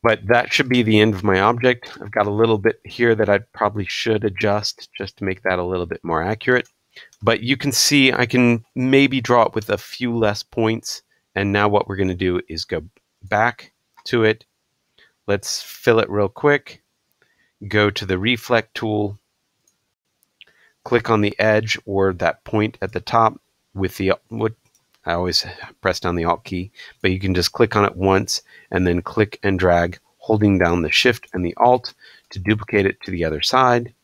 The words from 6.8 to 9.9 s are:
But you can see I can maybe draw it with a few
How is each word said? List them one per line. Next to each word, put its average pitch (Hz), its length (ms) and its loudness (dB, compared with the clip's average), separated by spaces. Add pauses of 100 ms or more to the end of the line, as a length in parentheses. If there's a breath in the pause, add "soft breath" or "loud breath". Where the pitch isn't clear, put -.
But 107 200 0
you 123 140 -2
can 139 160 -4
see 135 400 4
I 123 140 0
can 120 400 2 (100)
maybe 131 460 2
draw 120 220 4
it - 100 0
with 107 160 -4
a 101 80 0
few 120 380 -6